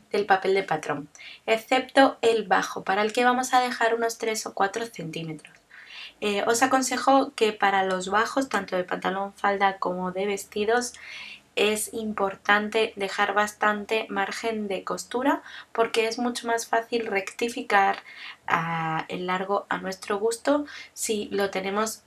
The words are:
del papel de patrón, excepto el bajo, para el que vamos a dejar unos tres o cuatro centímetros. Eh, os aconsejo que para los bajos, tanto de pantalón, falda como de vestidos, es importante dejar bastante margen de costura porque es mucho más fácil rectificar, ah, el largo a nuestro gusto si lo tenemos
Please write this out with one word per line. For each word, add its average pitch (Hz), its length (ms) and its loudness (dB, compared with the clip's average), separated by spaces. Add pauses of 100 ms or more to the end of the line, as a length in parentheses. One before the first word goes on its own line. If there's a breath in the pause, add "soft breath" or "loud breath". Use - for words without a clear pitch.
(120)
del 202 160 2
papel 190 260 0
de 190 100 0
patrón, 156 440 -4 (400 loud breath)
excepto 254 760 2
el 226 260 2
bajo, 185 360 0
para 190 180 0
el 220 120 0
que 247 120 4
vamos 247 280 2
a 254 80 6
dejar 240 340 0
unos 226 220 0
tres 220 280 -4
o 214 80 -10
cuatro 196 320 0
centímetros. 165 680 -10 (680 loud breath)
Eh, 202 240 0
os 233 160 2
aconsejo 262 720 4
que 214 200 2
para 196 300 2
los 185 260 -2
bajos, 233 400 2
tanto 190 260 -2
de 180 80 2
pantalón, 185 500 -4
falda 196 460 2
como 180 320 -2
de 190 160 -2
vestidos, 208 680 0 (640 loud breath)
es 208 360 0
importante 208 1040 0
dejar 196 360 0
bastante 208 760 0
margen 208 580 -2
de 185 160 -4
costura 262 580 0 (300 loud breath)
porque 226 340 2
es 226 140 -2
mucho 240 280 -4
más 233 200 0
fácil 233 380 0
rectificar, 196 960 2 (460 loud breath)
ah, 165 600 0
el 180 200 -6
largo 190 420 0
a 180 80 0
nuestro 190 420 -4
gusto 277 460 2 (260 loud breath)
si - 400 -4
lo 196 200 0
tenemos 196 560 -2